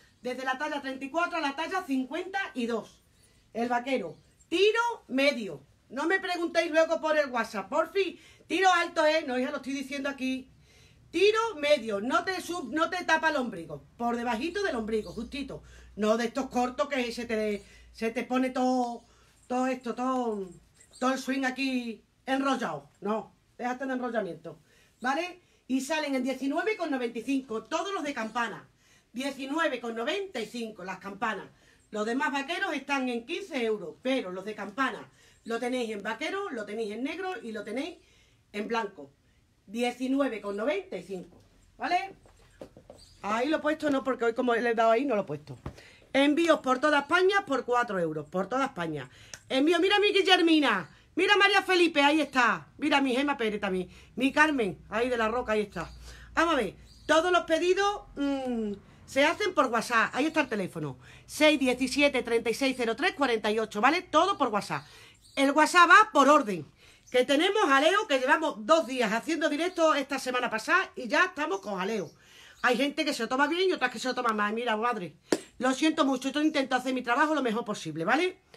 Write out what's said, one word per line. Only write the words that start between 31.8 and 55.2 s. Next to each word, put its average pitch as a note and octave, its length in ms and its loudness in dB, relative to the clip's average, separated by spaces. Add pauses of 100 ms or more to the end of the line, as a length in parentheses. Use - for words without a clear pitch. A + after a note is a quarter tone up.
Los G#3 140 -4
demás B3+ 280 0
vaqueros E4 420 -4
están C4+ 340 -2
en A#3 160 -4
quince E4 400 -6
euros, F#3 380 -4
pero B3 300 -2
los F#3 120 -10
de G#3+ 100 -8
campana G#3+ 540 -6 (360)
lo A3+ 140 -4
tenéis B3 320 -4
en G#3 120 -8
vaquero, D#4+ 480 -6
lo A3 140 -8
tenéis G#3 280 -6
en A#3 120 -8
negro F4 280 -6 (100)
y A3+ 100 -10
lo G#3 120 -8
tenéis C#4 340 -8 (540)
en G#3 160 -6
blanco. G3+ 420 -6 (560)
Diecinueve B3 760 -2
con G3+ 160 -6
noventa B3 400 -4
y F3 60 -8
cinco, F3+ 380 -12 (380)
¿vale? F4+ 360 -2 (1080)
Ahí A3+ 260 0
lo D#4 80 2
he C#4+ 40 0
puesto, D4+ 300 0
no, C4+ 140 0
porque A#3+ 220 0
hoy A#3 80 2
como A#3+ 200 2
le A#3 160 0
he A#3 40 0
dado A3+ 180 4
ahí, A#3+ 120 2
no C4 120 0
lo G3 60 0
he - 20 -2
puesto. C#3+ 340 -10 (540)
Envíos D4 480 4
por C4 180 2
toda D4 220 4
España F#4+ 440 4
por B3+ 200 -2
cuatro A#3+ 340 0
euros, D#3 300 -4
por F#3 200 -4
toda C4 180 0
España. D#3+ 440 -6 (380)
Envío, D4+ 320 4
mira G4+ 180 4
mi G4+ 140 4
Guillermina, D#4+ 760 4 (280)
mira G4 200 4
María G4 260 4
Felipe, F4 380 2
ahí D4 200 6
está. A#3 480 0 (100)
Mira C#4+ 220 2
mi C4 160 0
Gema C#4 200 0
Pérez G#3 240 -2
también, F#3 280 -2 (260)
mi C4 180 0
Carmen, C#4+ 460 2 (100)
ahí A#3 200 0
de B3 80 -2
la A3+ 120 2